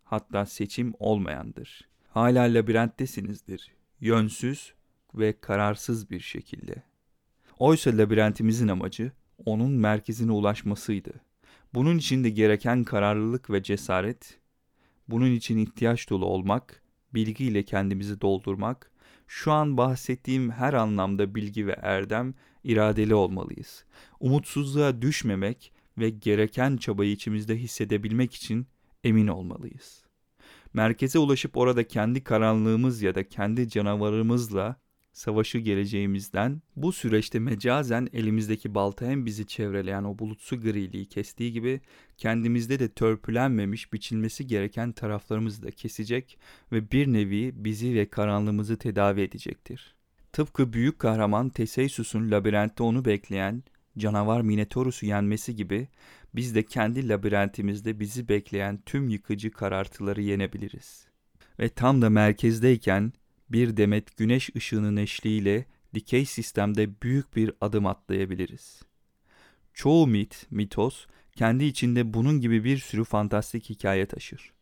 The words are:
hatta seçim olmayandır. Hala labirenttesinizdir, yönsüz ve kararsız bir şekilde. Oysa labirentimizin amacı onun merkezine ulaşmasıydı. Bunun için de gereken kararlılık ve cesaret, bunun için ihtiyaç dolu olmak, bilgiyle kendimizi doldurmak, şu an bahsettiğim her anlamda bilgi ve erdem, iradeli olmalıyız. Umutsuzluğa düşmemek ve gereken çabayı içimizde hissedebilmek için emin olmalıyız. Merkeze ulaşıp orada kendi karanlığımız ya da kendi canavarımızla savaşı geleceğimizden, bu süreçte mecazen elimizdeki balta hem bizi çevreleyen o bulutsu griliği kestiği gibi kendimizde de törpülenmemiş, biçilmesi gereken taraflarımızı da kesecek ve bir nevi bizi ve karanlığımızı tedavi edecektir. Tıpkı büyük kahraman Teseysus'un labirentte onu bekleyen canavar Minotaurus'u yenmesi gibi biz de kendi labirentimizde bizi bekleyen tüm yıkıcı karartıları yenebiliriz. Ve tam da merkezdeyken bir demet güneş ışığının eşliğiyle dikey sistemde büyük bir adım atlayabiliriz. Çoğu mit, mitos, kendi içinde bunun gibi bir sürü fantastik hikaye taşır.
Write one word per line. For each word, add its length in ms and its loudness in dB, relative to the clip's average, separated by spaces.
hatta 420 -4
seçim 540 -6
olmayandır. 920 -4
Hala 320 4
labirenttesinizdir, 1300 0
yönsüz 760 0
ve 240 0
kararsız 720 -2
bir 100 -10
şekilde. 640 -14
Oysa 380 4
labirentimizin 720 2
amacı 440 -4
onun 260 0
merkezine 600 0
ulaşmasıydı. 800 -2
Bunun 240 4
için 260 0
de 60 2
gereken 540 4
kararlılık 680 0
ve 140 0
cesaret, 760 -4
bunun 240 4
için 260 0
ihtiyaç 520 0
dolu 160 0
olmak, 580 -2
bilgiyle 500 0
kendimizi 580 -4
doldurmak, 680 -2
şu 240 -2
an 260 2
bahsettiğim 760 0
her 220 -2
anlamda 640 0
bilgi 320 -4
ve 140 -2
erdem, 520 -2
iradeli 520 2
olmalıyız. 680 -2
Umutsuzluğa 840 0
düşmemek 720 -2
ve 120 0
gereken 680 0
çabayı 340 0
içimizde 460 -4
hissedebilmek 760 -2
için 340 -6
emin 240 6
olmalıyız. 800 -10
Merkeze 460 2
ulaşıp 380 2
orada 300 4
kendi 360 0
karanlığımız 800 2
ya 140 2
da 140 -4
kendi 400 -2
canavarımızla 1080 0
savaşı 400 0
geleceğimizden, 1040 -2
bu 160 -2
süreçte 480 0
mecazen 720 0
elimizdeki 640 -2
balta 300 0
hem 200 -2
bizi 220 -6
çevreleyen 560 -4
o 160 -6
bulutsu 420 -8
griliği 440 -4
kestiği 460 -8
gibi 300 -4
kendimizde 640 0
de 80 2
törpülenmemiş, 1080 0
biçilmesi 540 -6
gereken 440 -4
taraflarımızı 720 -6
da 80 -10
kesecek 680 -8
ve 200 -2
bir 160 4
nevi 480 0
bizi 400 -4
ve 140 2
karanlığımızı 680 0
tedavi 440 0
edecektir. 720 -10
Tıpkı 420 0
büyük 260 0
kahraman 500 2
Teseysus'un 840 -2
labirentte 520 2
onu 220 0
bekleyen 580 -2
canavar 440 2
Minotaurus'u 640 0
yenmesi 500 -2
gibi 320 -4
biz 200 -4
de 80 4
kendi 460 -2
labirentimizde 880 0
bizi 300 -6
bekleyen 560 -2
tüm 240 -2
yıkıcı 420 -4
karartıları 720 -4
yenebiliriz. 840 -6
Ve 100 0
tam 320 4
da 80 6
merkezdeyken 1040 4
bir 280 2
demet 400 2
güneş 380 2
ışığının 420 -2
eşliğiyle 680 0
dikey 320 0
sistemde 760 -2
büyük 340 -2
bir 160 2
adım 240 0
atlayabiliriz. 960 -4
Çoğu 340 6
mit, 440 0
mitos, 540 -2
kendi 300 2
içinde 480 2
bunun 280 2
gibi 220 2
bir 140 2
sürü 260 -4
fantastik 640 -2
hikaye 360 0
taşır. 460 -12